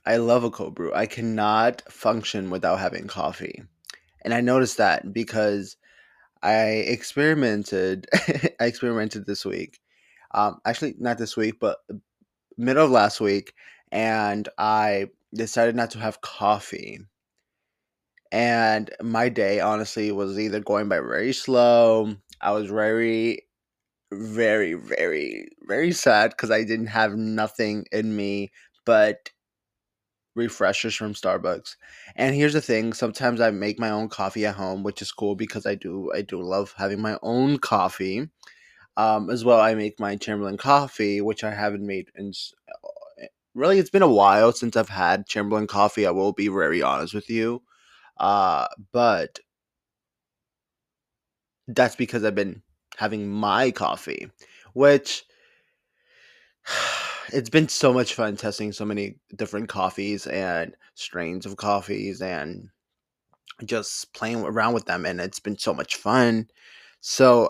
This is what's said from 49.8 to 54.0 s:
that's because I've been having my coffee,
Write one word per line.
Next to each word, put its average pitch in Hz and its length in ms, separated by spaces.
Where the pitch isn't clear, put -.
that's 123 280
because 120 280
I've 107 100
been 98 280
having 104 320
my 104 420
coffee, - 600